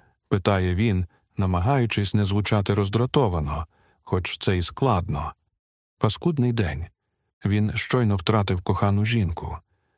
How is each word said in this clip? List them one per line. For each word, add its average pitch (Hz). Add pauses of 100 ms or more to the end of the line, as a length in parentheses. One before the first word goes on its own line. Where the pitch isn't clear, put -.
(280)
питає 92
він, 92 (300)
намагаючись 101
не 104
звучати 101
роздратовано, 98 (360)
хоч -
це 98
й 87
складно. 85 (640)
Паскудний 123
день. 82 (580)
Він 104
щойно 110
втратив 98
кохану 101
жінку. 82 (400)